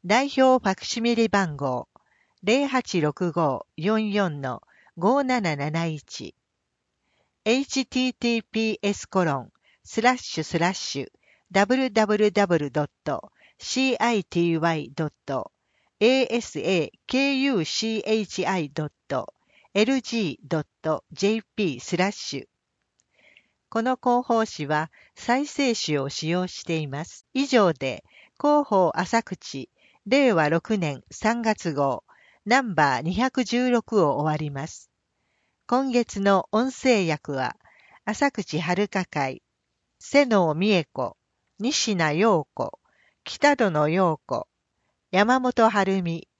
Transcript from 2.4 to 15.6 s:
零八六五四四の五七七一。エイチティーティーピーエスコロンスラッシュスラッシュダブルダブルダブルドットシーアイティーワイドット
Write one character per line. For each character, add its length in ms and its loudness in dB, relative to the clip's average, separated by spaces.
零 240 2
八 340 -2
六 320 -2
五 340 -2
四 340 0
四 300 -2
の 180 -6
五 260 2
七 320 0
七 300 -2
一。 480 -10
エ 140 2
イ 40 -4
チ 220 -4
テ 140 -4
ィ 100 0
ー 40 -18
テ 220 0
ィ 60 -2
ー 100 -20
ピ 200 0
ー 100 -6
エ 100 0
ス 140 -8
コ 180 0
ロ 160 -2
ン 120 -20
ス 200 -6
ラ 100 4
ッ 60 -2
シ 220 -8
ュ 20 -4
ス 160 -4
ラ 120 2
ッ 40 -6
シ 300 -8
ュ 40 -12
ダ 140 2
ブ 140 2
ル 120 0
ダ 160 2
ブ 120 0
ル 120 4
ダ 160 2
ブ 120 2
ル 120 -2
ド 120 -2
ッ 80 -6
ト 280 -6
シ 360 -2
ー 60 -2
ア 120 2
イ 100 0
テ 180 -4
ィ 180 2
ー 20 -2
ワ 140 0
イ 200 -8
ド 120 -4
ッ 60 -8
ト 260 -8